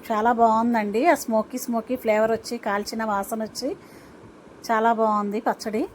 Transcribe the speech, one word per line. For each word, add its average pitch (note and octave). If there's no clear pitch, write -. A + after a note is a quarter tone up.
చాలా A3+
బాగుందండి. A3+
ఆ -
స్మోకీ A3
స్మోకీ A#3
ఫ్లేవర్ A3
వచ్చి, A#3
కాల్చిన G#3
వాసన G3+
వచ్చి C4
చాలా A3+
బాగుంది G#3
పచ్చడి. A3